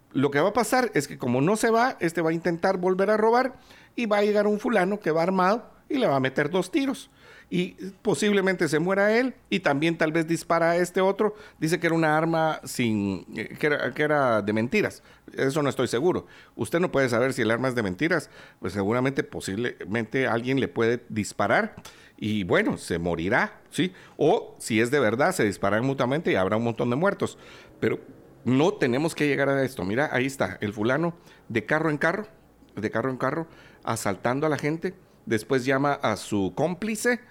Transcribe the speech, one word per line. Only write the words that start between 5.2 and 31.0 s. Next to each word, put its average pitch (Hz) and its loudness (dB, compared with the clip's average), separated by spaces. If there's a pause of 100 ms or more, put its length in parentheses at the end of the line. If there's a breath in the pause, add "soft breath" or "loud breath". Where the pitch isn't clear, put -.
armado 190 2 (180)
y 294 -2
le 233 2
va 143 4
a 135 2
meter 135 0
dos 180 -2
tiros. 269 -2 (400 loud breath)
Y 175 -2 (300)
posiblemente 190 2
se 147 2
muera 196 2
él 254 0 (160)
y 202 0
también 160 0
tal 160 0
vez 160 0
dispara 165 0
a 170 2
este 180 0
otro. 196 0 (240 loud breath)
Dice 160 0
que 170 0
era 165 2
una 156 4
arma 160 0
sin, 101 -2 (100)
eh, 107 -8
que 156 0
era, 131 -2
que 151 -2
era 135 2
de 104 0
mentiras. 120 0 (320 loud breath)
Eso 135 0
no 139 0
estoy 123 0
seguro. 131 0 (280 loud breath)
Usted 120 -2
no 180 0
puede 135 2
saber 123 0
si 127 -4
el 107 2
arma 120 0
es 127 -4
de 120 0
mentiras. 147 -2 (300 loud breath)
Pues 92 -8
seguramente, 120 0
posiblemente 110 -4
alguien 123 0
le 113 2
puede 120 0
disparar 110 0 (420 loud breath)
y 107 -2
bueno, 185 0
se - -4
morirá, 87 -2 (100)
¿sí? 185 -2 (240 loud breath)
O 185 0
si 110 0
es 120 2
de 147 2
verdad, 131 2
se 135 0
disparan 104 0
mutuamente 135 -2
y 135 2
habrá 95 2
un 117 -2
montón 117 -2
de 120 0
muertos. 180 -2 (420 loud breath)
Pero 123 -2 (460)
no 139 2
tenemos 147 0
que 151 0
llegar 139 0
a 139 0
esto. 131 -4
Mira, 113 -2
ahí 127 0
está 101 -4
el 104 -2
fulano 139 -2 (320 loud breath)